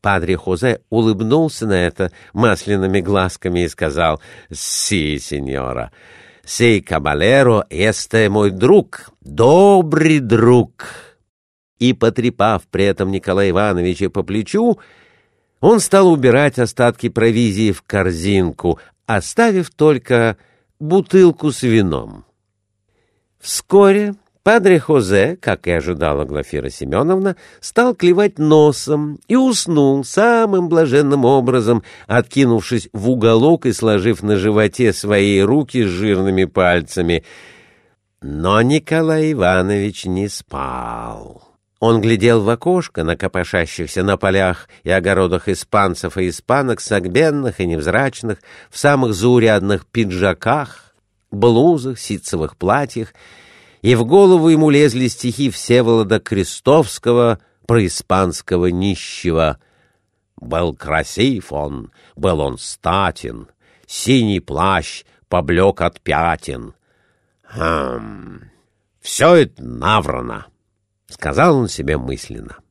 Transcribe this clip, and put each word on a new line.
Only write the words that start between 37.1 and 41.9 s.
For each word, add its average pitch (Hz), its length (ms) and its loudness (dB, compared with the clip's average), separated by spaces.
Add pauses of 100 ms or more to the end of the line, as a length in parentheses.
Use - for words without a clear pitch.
Но 85 420 0
Николай 156 720 0
Иванович 98 720 0
не 92 240 -4
спал. - 1200 -12 (340)
Он 113 180 2